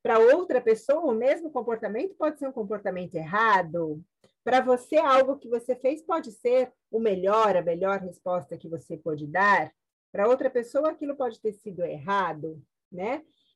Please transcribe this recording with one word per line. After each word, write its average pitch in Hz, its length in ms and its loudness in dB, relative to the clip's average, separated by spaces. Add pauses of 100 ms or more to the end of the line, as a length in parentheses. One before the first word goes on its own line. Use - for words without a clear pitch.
Para 226 200 2
outra 277 400 6
pessoa, 269 500 0
o 226 40 0
mesmo 294 360 0
comportamento 233 640 -6
pode 302 240 -4
ser 277 80 -6
um 262 60 -6
comportamento 196 640 -8
errado. 165 840 0 (440)
Para 254 160 4
você, 247 360 2
algo 269 400 4
que - 120 -18
você 233 260 -2
fez 269 280 -2
pode 330 280 -4
ser 247 420 0 (160)
o 220 120 -2
melhor, 202 560 2
a 170 60 0
melhor 180 360 -2
resposta 180 580 -8
que 165 120 -16
você 160 280 -10
pode 151 300 -8
dar. 175 460 2 (400)
Para 202 160 0
outra 262 200 2
pessoa, 269 420 -2
aquilo 285 260 -8
pode 240 240 -6
ter 214 140 -4
sido 175 280 -10
errado, 160 800 -4 (300)
né? 220 320 -6 (320)